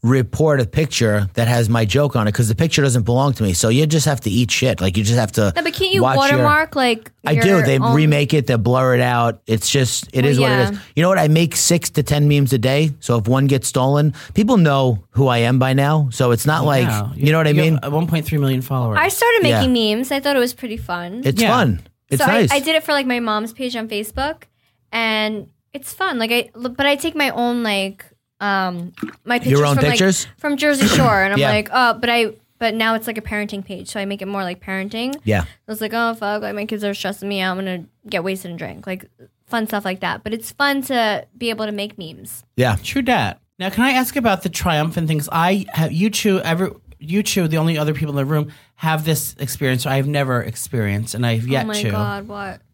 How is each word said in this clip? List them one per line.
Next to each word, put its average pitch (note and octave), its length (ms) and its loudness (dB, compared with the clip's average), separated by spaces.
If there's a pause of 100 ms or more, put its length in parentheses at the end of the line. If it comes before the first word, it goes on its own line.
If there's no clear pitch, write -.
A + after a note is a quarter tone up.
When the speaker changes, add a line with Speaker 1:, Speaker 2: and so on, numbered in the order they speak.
Speaker 1:
report C3+ 580 2
a A#2 60 0
picture G#2 680 0
that A#2 120 0
has A#2 220 2
my A#2 160 2
joke C3 320 2
on G#2+ 100 2
it G#2 80 0
'cause A#2 140 2
the A2+ 80 0
picture D#3+ 260 2
doesn't B2 220 2
belong B2 300 2
to A2+ 100 -2
me. G2 80 2
So A2 160 0
you C3+ 180 4
just D3+ 200 2
have C#3+ 160 0
to G#2+ 80 -2
eat A#2 200 2
shit. A#2+ 300 0
Like, F2+ 160 0
you G#2+ 80 0
just A#2+ 160 2
have A2 120 -2
to G#2 220 2
Speaker 2:
No, E4+ 80 -2
but E4 120 -2
can't F#4+ 200 0
you F#4+ 80 4
Speaker 1:
watch C4 140 4
your C#4 240 4
Speaker 2:
watermark, D4+ 340 2
like, A#3+ 380 -2 (120)
Speaker 1:
I D3+ 120 2
do. - 140 4
Speaker 2:
your F3+ 120 4
Speaker 1:
They C3+ 160 2
Speaker 2:
own C3 160 2
Speaker 1:
remake D3 400 2
it. C3+ 140 2
They B2+ 80 2
blur B2 400 2
it B2 40 2
out. A#2+ 460 0
It's A2 240 -2
just, - 420 -2
it B2+ 100 0
Speaker 2:
Well, C#3+ 100 4
Speaker 1:
is C3 80 2
what C3 100 4
it - 60 2
Speaker 2:
yeah. - 160 2
Speaker 1:
is. G2+ 60 -8 (180)
You D3 80 2
know F3+ 40 4
what? F#3 120 4
I D#3 80 4
make D#3+ 260 4
six - 360 0
to D3+ 120 -2
ten D3 240 2
memes C#3+ 260 4
a C3 60 2
day. C#3 400 2
So - 200 0
if G#2 100 -2
one C3 180 4
gets C3+ 220 2
stolen, C#3 440 2 (220)
people A3 220 4
know C#3 540 4
who C3+ 180 2
I A#2+ 100 4
am A#2+ 220 4
by C3 120 2
now. C#3+ 380 2
So B2 220 2
it's A#2 140 0
not D3+ 180 2
like, C3 240 2
Speaker 3:
Yeah. A2 260 -2
Speaker 1:
you C#3+ 160 2
know D#3+ 80 4
what D#3+ 80 2
I D3+ 40 4
Speaker 3:
You D3 120 4
Speaker 1:
mean? D#3+ 180 4
Speaker 3:
have C#3 120 -6
one D#3+ 160 0
point D#3+ 180 -2
three D#3 120 -2
million C3+ 220 0
followers. B2 400 -2
Speaker 2:
I E4+ 80 2
started A4+ 380 2
Speaker 1:
Yeah. A3+ 140 4
Speaker 2:
making C4 120 2
memes. A3+ 380 0
I C#4 80 -2
thought C#4+ 160 -2
it C4 60 2
was B3 120 0
pretty A3+ 260 -10
fun. F3+ 460 -8
Speaker 1:
It's C3+ 160 0
Speaker 3:
Yeah. A3+ 120 4
Speaker 1:
fun. D3 280 2 (300)
It's C3+ 100 0
Speaker 2:
So C#4 60 2
Speaker 1:
nice. G3+ 240 4
Speaker 2:
I, C#4 60 2
I - 20 2
did D#4 160 -2
it D#4 80 2
for, D#4+ 80 -6
like, C#4 160 0
my B3 140 -2
mom's A3 320 -4
page B3 240 -8
on A3+ 120 -6
Facebook, A3+ 540 -6 (480)
and A3 560 -2 (260)
it's - 200 -14
fun. E4+ 280 -4
Like, A3+ 100 -2
I, A#3+ 240 -2
but B3+ 320 -4
I C#4+ 80 4
take D#4+ 220 -6
my C#4+ 140 0
own, A#3+ 340 -2
like, G3 400 -4 (360)
um, F#3 520 -4 (320)
my A#3+ 120 -2
Speaker 1:
Your A#3+ 60 0
Speaker 2:
pictures C#3 200 4
Speaker 1:
own C#3+ 120 4
Speaker 2:
from, C3+ 100 2
Speaker 1:
pictures? F#3 420 2
Speaker 2:
like, - 140 -20
from D4 160 -2
Jersey C#4+ 300 2
Shore, G#3+ 380 4
and G3 80 0
I'm G3+ 60 2
Speaker 1:
<clears throat> - 20 2
Yeah. C#3 100 4
Speaker 2:
like, G#3+ 220 0
"Oh," A#3+ 220 2
but A#3 140 -4
I, A#3 180 2 (340)
but A3+ 140 0
now A3+ 200 0
it's, A3+ 140 -4
like, A3 100 -6
a - 20 -8
parenting G#3 440 -8
page, F#3 240 -14
so - 100 -10
I G2+ 60 -6
make G2+ 180 -8
it F#3+ 60 -10
more G3 160 -6
like F3+ 200 -10
parenting. G#3+ 600 -6
Speaker 1:
Yeah. G#2+ 180 0
Speaker 2:
I - 40 -6 (200)
was G#3+ 140 -12
like, G#3+ 120 -6
"Oh A#3 220 -2
fuck, G#3+ 280 -6
like, G#3 120 -8
my G#3 100 -8
kids G#3+ 200 -8
are G3+ 100 -2
stressing G3+ 340 -8
me G3+ 120 -4
out. F#3 120 -2
I'm F3+ 120 -4
gonna F3+ 200 -8 (240)
get F3+ 140 -4
wasted F#3+ 280 -6
and E3+ 80 -12
drink," F2+ 280 -12
like, F#3 200 -10 (420)
fun A3+ 180 -4
stuff G#3 180 -6
like F#3+ 160 -4
that. - 220 -6
But G#3+ 100 -8
it's A3+ 200 -10
fun C#4 300 -2
to A3+ 420 -2 (120)
be A#3 140 -4
able A3 160 -6
to G#3+ 60 -6
make G#3 260 -8
memes. - 460 -16 (120)
Speaker 1:
Yeah. B2 240 2
Speaker 3:
True - 220 -4
dat. G3 380 0 (180)
Now, F#3+ 120 -4
can G#3 120 0
I C4 100 4
ask B3+ 220 0
about A3+ 300 0
the F#3+ 40 -2
triumphant D#3+ 600 -2
things? D3+ 240 -2
I F3+ 400 0
have, D#3+ 180 0
you F3+ 200 0
two, G3 300 0
ever, E3+ 300 -2 (300)
you F#3 240 -2
two, F3+ 240 -2
the D#3+ 100 0
only D#3+ 200 0
other D3+ 160 -2
people D3 160 -4
in C#3+ 60 -4
the C#3 140 0
room, D3+ 220 -2 (240)
have D#3 280 0
this D#3 360 -2
experience C3 460 -2
I've C3+ 200 0
never C#3 360 0
experienced, G#2+ 760 -4
and A#2+ 100 -2
I've A#2 220 -2
yet C3 160 0
Speaker 2:
Oh A3 40 -6
my G#3 140 -4
Speaker 3:
to. G#2+ 80 -2
Speaker 2:
God, G3+ 380 -4
what? G3+ 320 -12 (140)